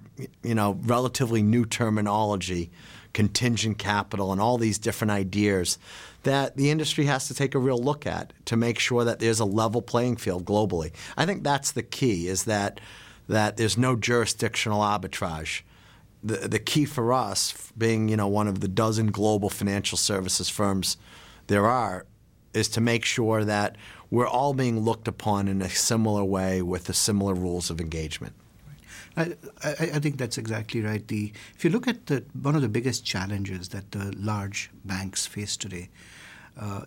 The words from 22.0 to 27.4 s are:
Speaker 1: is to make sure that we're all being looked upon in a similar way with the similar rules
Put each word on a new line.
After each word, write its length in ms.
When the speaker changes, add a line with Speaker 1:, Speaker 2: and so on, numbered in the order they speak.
Speaker 1:
is 180
to 100
make 240
sure 400
that 320
we're 160
all 280
being 260
looked 260
upon 420
in 120
a 80
similar 560
way 380
with 220
the 100
similar 400
rules 340